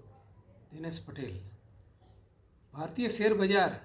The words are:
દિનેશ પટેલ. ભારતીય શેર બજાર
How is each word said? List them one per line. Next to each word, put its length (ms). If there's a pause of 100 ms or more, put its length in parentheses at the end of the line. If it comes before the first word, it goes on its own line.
(680)
દિનેશ 400
પટેલ. 280 (1400)
ભારતીય 340
શેર 260
બજાર 380 (120)